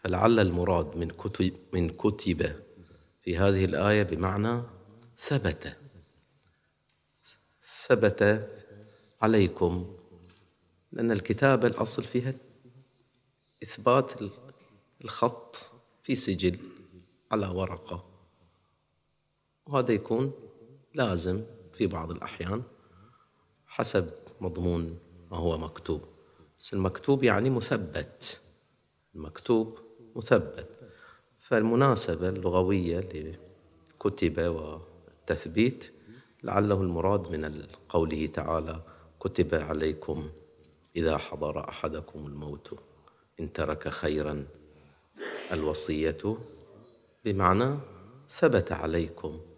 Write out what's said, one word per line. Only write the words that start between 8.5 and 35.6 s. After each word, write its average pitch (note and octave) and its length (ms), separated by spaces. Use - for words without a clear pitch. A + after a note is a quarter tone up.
عليكم، F#2 760
لأن A#2 200
الكتابة A#2 560
الأصل A2+ 360
فيها B2 300
إثبات B2 580
ال-، G2+ 100
الخط - 520
في C3 120
سجل F2+ 420
على G#2 160
ورقة، F2+ 580
وهذا C3 260
يكون A2+ 400
لازم F#2 500
في G#2+ 140
بعض E2 240
الأحيان G2+ 520
حسب F#2+ 420
مضمون F2 580
ما F2 60
هو E2 200
مكتوب. D#2 440
بس - 140
المكتوب G2+ 500
يعني A2+ 260
مثبت، - 920
المكتوب A2 640
مثبت. A2 540
فالمناسبة A2 880
اللغوية F#2 720
لكتب - 1400
والتثبيت E2 1500